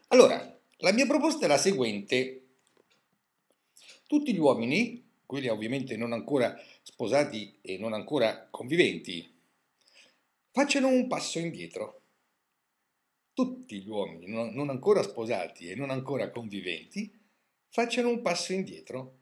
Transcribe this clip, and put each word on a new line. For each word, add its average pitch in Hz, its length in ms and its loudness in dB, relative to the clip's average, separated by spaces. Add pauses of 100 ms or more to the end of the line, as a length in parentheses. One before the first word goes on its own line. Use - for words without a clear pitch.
Allora, - 460 8 (240)
la 170 120 4
mia 240 140 4
proposta 285 400 2
è - 20 2
la 143 100 6
seguente. 127 840 0 (1700)
Tutti 294 260 2
gli 185 40 0
uomini, 139 680 2 (220)
quelli 131 220 -6
ovviamente 117 480 -4
non 117 160 -6
ancora 117 440 0 (280)
sposati 110 800 -2
e 95 160 -8
non 110 160 -6
ancora 110 580 -2
conviventi, 110 800 -2 (1160)
facciano 277 380 2
un 254 180 4
passo 165 320 -4
indietro. 104 600 -8 (1300)
Tutti 247 480 -4
gli 98 80 -14
uomini 87 380 -6
non, 113 260 -6
non 143 160 -4
ancora 151 320 4
sposati 110 680 -6
e 95 60 -10
non 135 140 -8
ancora 131 400 -4
conviventi 101 840 -10 (580)
facciano 240 400 -2
un 233 120 -2
passo 175 320 -4
indietro. - 680 -8